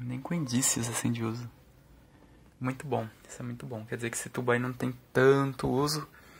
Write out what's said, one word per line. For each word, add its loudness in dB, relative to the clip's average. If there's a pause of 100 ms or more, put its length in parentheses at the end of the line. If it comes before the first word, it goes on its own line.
nem -6
com -4
indícios, 0
assim, 0
de -2
uso. -4 (1120)
Muito -4
bom, -2 (200)
isso -14
é -8
muito -8
bom. -8
Quer -8
dizer -4
que -6
esse -8
tubo 0
aí 6
não -2
tem -2 (200)
tanto 6
uso, 0 (320)